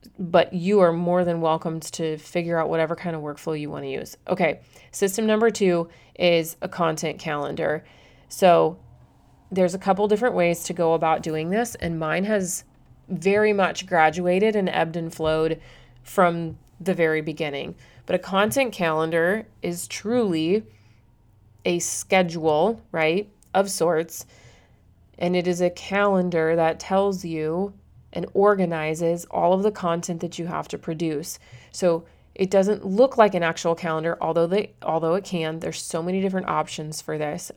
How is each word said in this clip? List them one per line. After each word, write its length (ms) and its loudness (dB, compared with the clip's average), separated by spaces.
but 340 2
you 280 2
are 120 6
more 320 2
than 160 0
welcome 400 0
to 380 -6
figure 400 -4
out 100 0
whatever 280 0
kind 180 -6
of 80 -8
workflow 360 -6
you 120 -6
want 140 -10
to 40 -8
use. 280 -10
Okay, 320 0
system 340 -2
number 260 4
two 380 2
is 460 2
a 60 -6
content 520 -2
calendar. 640 -4
So 500 4
there's 220 2
a 40 -4
couple 300 2
different 260 2
ways 300 2
to 80 -6
go 220 2
about 280 2
doing 260 -4
this, 280 -2
and 220 -6
mine 260 -2
has 400 -2
very 440 2
much 340 0
graduated 680 4
and 120 2
ebbed 280 -2
and 180 -6
flowed 460 0
from 560 0
the 120 -2
very 280 2
beginning. 560 -6
But 120 -2
a 20 2
content 540 0
calendar 720 0
is 240 -6
truly 800 0
a 120 0
schedule, 1040 0
right, 340 0
of 160 2
sorts, 560 -2
and 160 0
it 120 0
is 160 0
a 80 2
calendar 840 0
that 220 2
tells 460 0
you 480 -4
and 220 -6
organizes 960 2
all 240 2
of 80 0
the 100 2
content 480 -4
that 180 -8
you 80 -6
have 220 -6
to 100 -8
produce. 600 -6
So 320 0
it 160 -2
doesn't 340 2
look 320 4
like 180 6
an 80 0
actual 320 0
calendar, 460 -4
although 260 2
they, 360 -2
although 320 0
it 100 -2
can. 340 -6
There's 220 -8
so 220 -6
many 180 -2
different 280 -2
options 520 -4
for 160 -6
this. 400 -6